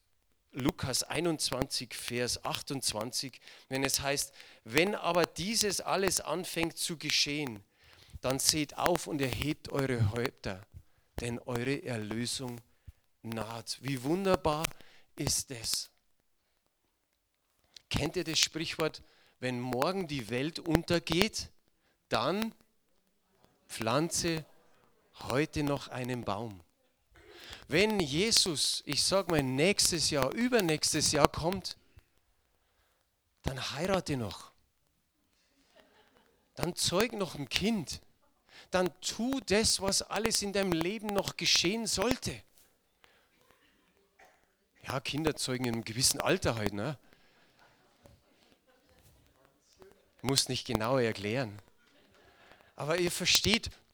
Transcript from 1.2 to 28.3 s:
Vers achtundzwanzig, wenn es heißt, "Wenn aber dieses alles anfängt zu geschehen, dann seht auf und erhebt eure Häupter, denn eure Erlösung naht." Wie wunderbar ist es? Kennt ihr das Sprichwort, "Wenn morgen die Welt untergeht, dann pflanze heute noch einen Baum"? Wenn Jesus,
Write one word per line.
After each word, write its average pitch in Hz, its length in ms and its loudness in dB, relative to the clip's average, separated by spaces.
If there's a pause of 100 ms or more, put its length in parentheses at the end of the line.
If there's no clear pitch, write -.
Vers 120 500 -4
achtundzwanzig, 127 960 -4 (280)
wenn 135 140 -2
es 139 180 2
heißt, 139 320 -2 (320)
"Wenn 160 300 4
aber 170 300 2
dieses 202 560 0
alles 180 400 2
anfängt 165 560 -2
zu - 200 -4
geschehen, 143 680 -2 (560)
dann 131 180 0
seht - 380 4
auf 165 320 -2
und 151 120 -2
erhebt 135 500 -2
eure 123 420 0
Häupter, 113 520 -6 (560)
denn 120 200 -6
eure 123 420 -4
Erlösung 117 800 -6 (640)
naht." 110 600 -8
Wie 127 220 -4
wunderbar 165 600 2 (520)
ist - 340 -2
es? - 400 -4 (2000)
Kennt 143 240 0
ihr 175 100 -2
das 160 140 0
Sprichwort, - 640 -2 (380)
"Wenn 127 200 -2
morgen 143 460 0
die 135 240 -6
Welt 135 300 -2
untergeht, 170 920 -2 (580)
dann 175 460 -2 (1120)
pflanze 160 800 0 (720)
heute 147 500 0
noch 143 240 -2
einen 123 360 -4
Baum"? 104 360 -4 (1080)
Wenn 202 320 4
Jesus, 170 840 2